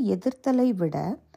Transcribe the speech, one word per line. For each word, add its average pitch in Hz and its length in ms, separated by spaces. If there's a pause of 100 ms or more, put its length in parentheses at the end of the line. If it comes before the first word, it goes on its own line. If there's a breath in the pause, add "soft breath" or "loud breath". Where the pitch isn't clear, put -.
எதிர்த்தலை 254 720
விட, 170 240 (380 soft breath)